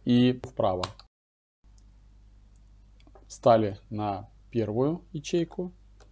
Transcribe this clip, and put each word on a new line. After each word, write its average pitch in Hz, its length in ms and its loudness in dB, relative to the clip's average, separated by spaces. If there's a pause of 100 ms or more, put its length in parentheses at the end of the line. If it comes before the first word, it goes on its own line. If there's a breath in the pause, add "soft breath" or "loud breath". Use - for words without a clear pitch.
и 123 400 4
вправо. 92 400 -2 (2500)
Встали 110 520 2 (120)
на 104 380 -6 (220)
первую 120 520 -4 (100)
ячейку, 175 600 -6 (400)